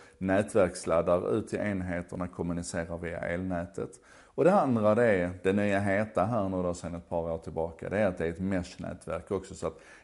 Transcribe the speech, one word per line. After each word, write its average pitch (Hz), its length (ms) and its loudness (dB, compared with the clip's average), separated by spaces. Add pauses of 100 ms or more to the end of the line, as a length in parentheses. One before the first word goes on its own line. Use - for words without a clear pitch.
(180)
nätverkssladdar 92 1160 2
ut 107 140 -2
till 98 100 -4
enheterna 92 720 -4
kommunicerar 85 680 -4
via 85 200 -6
elnätet. 90 720 -4 (340)
Och - 200 -2
det 180 100 6
andra, 117 400 4
det 120 120 6
är 90 240 4 (120)
det 95 100 4
nya 101 280 2
heta 101 440 0
här 107 240 0
nu 92 140 -2
då 87 120 0
sedan 85 200 -8
ett 85 140 -12
par 82 240 -2
år 82 60 -4
tillbaka, 82 500 -6
det 92 100 0
är 107 80 4
att 92 120 -2
det 82 80 0
är 82 40 0
ett 87 100 -8
mesh-nätverk 87 880 -6
också, 95 240 -4
så 85 120 -8
att 80 120 -4 (260)